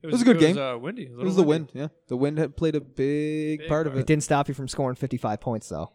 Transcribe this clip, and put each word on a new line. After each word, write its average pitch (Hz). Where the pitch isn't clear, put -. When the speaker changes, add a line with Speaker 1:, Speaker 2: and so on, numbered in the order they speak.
Speaker 1:
It 165
Speaker 2:
It 151
was -
Speaker 1:
was, 240
Speaker 2:
a 233
good 240
Speaker 1:
it 156
was, 175
Speaker 2:
game. 139
Speaker 1:
uh, 127
windy. 180
A -
Speaker 2:
It 123
Speaker 1:
little 120
Speaker 2:
was 190
the 185
Speaker 1:
windy. 151
Speaker 2:
wind, 147
yeah. -
The 127
wind 143
had 143
played 156
a 147
big 151
Speaker 1:
Big 156
Speaker 2:
part 160
of 135
Speaker 1:
part. 135
Speaker 2:
it. -
Speaker 3:
It 123
didn't 151
stop 143
you 143
from 131
scoring 127
fifty-five 120
points, 113
though. 80